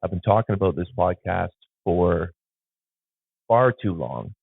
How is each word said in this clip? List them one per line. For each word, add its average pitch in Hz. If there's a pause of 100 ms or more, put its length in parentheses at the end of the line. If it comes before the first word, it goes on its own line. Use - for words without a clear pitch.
I've 90
been 92
talking 107
about 95
this 87 (100)
podcast 90 (340)
for 87 (1160)
far 120
too 98
long 67